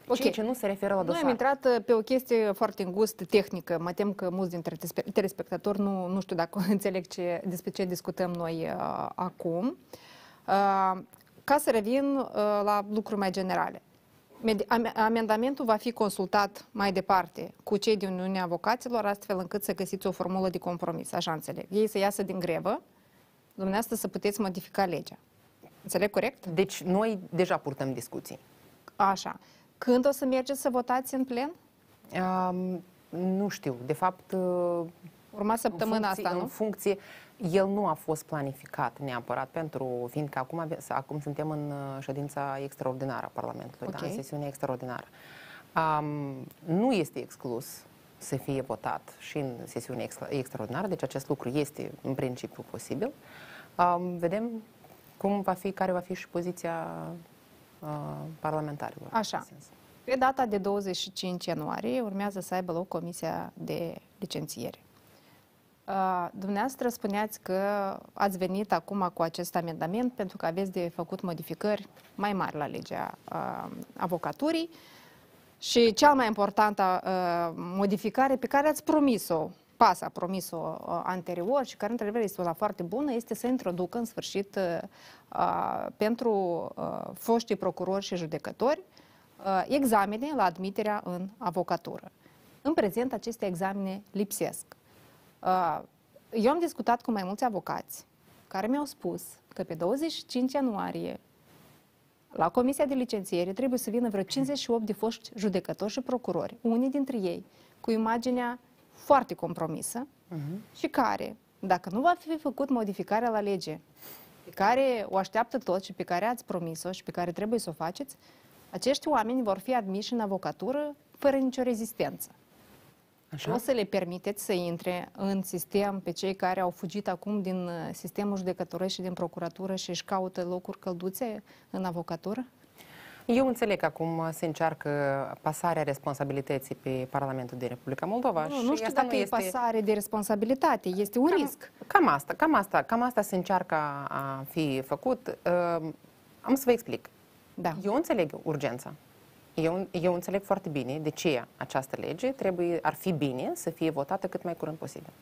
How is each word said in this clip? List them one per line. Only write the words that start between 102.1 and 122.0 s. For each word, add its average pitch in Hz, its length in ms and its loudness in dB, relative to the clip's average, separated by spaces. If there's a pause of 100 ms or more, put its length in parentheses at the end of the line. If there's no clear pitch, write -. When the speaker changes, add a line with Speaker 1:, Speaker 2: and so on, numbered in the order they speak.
Speaker 1:
la 160 160 4
Comisia 254 380 4
de 269 80 0
Licențiere, 190 580 0
trebuie 247 260 0
să 240 120 -4
vină 233 180 2
vreo 202 140 0
cincizeci 262 360 -2
și - 120 -2
opt 226 160 2
de 214 60 0
foști - 440 -4
judecători 190 560 0
și 269 80 -4
procurori, 233 600 -2
unii 240 300 2
dintre 269 260 0
ei 180 280 -2 (360)
cu - 100 -2
imaginea 240 680 2 (360)
foarte - 400 6
compromisă 165 720 -4 (220)
Speaker 2:
Mhm. 165 340 -6 (140)
Speaker 1:
și - 100 -4
care, 214 500 2 (220)
dacă 185 340 2
nu 220 80 0
va 349 180 6
fi 320 200 -4
făcut 277 300 -2
modificarea 220 600 0
la 214 100 2
lege, 180 380 -2 (640)
pe - 60 -18
care 240 580 4
o 190 80 0
așteaptă 220 420 2
toți 190 280 0
și 190 60 -12
pe 180 100 -6
care 175 220 0
ați 240 200 0
promis-o 175 480 -4
și 190 100 -10
pe - 80 -10
care 175 220 -2
trebuie 220 260 0
să 196 120 -6
o - 20 -4
faceți, 170 440 -6 (540)
acești 262 380 0
oameni 254 340 2
vor 196 160 2
fi 254 160 -2
admiși 202 380 -2
în 240 80 0
avocatură 214 760 -2 (240)
fără 277 180 4
nicio 262 260 2
rezistență. 220 640 -2 (1040)